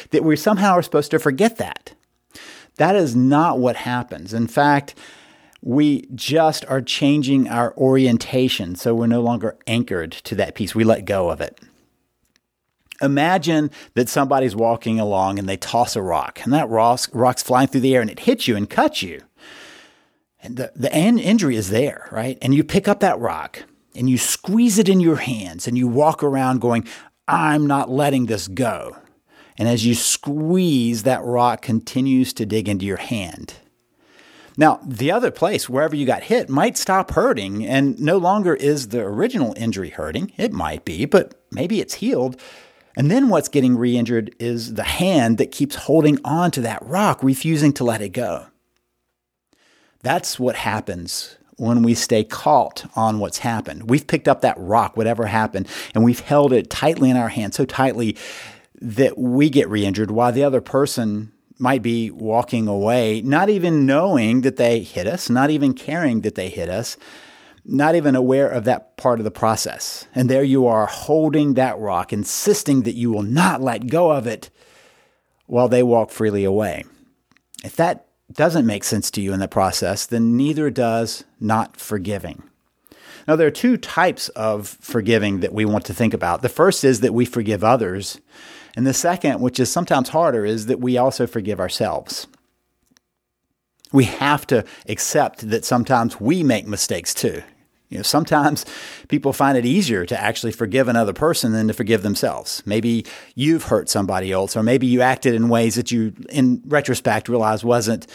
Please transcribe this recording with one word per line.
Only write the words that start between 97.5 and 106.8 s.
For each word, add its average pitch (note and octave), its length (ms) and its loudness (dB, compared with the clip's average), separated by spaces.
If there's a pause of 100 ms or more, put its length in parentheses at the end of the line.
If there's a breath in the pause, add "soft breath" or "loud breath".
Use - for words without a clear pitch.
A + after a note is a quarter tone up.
You - 100 -10
know, G#2 40 -10
sometimes D3 600 0 (420 loud breath)
people C3+ 260 0
find C#3 220 2
it A#2+ 120 2
easier B2+ 400 0
to A#2 120 -4
actually A2 320 -2
forgive A#2+ 360 0
another A2+ 260 0
person D3+ 380 0
than A2 160 0
to G#2+ 80 -2
forgive G#2 260 0
themselves. G2 640 -4
Maybe A2 400 -2 (300 loud breath)
you've D3+ 300 0
hurt G2+ 220 0
somebody F#2+ 440 -2
else, F#2+ 260 -2
or A2 60 0
maybe B2+ 240 2
you B2 140 4
acted B2+ 340 2
in A2+ 120 2
ways A#2 280 2
that A#2 160 -2
you, A2 240 -2 (160)
in B2+ 340 2
retrospect, B2+ 640 -2